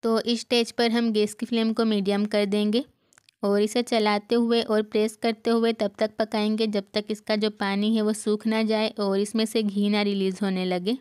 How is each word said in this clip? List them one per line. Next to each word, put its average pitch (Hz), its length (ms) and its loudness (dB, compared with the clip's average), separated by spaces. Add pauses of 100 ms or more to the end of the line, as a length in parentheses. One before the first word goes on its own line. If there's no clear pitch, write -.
तो 226 180 2
इस 226 200 -2
स्टेज 233 320 0
पर 233 180 0
हम 233 220 0
गैस 208 220 0
की - 120 -8
फ्लेम 226 260 0
को 226 120 0
मीडियम 202 420 0
कर 208 200 0
देंगे 208 380 0 (580)
और 202 180 2
इसे 214 240 0
चलाते 214 500 0
हुए 233 280 2
और 214 220 0
प्रेस 214 320 -2
करते 233 340 -2
हुए 233 240 2
तब 208 240 -4
तक 214 180 -2
पकाएंगे 214 520 -2
जब 202 240 -2
तक 214 180 -2
इसका 214 260 -4
जो 214 160 0
पानी 208 440 0
है 220 60 2
वो 214 120 0
सूख 214 320 -2
ना 220 180 0
जाए 214 260 0
और 196 280 0
इसमें 208 280 0
से 226 160 -2
घी 202 260 0
ना 208 140 2
रिलीज़ 196 400 0
होने 190 240 0
लगे। 180 340 -2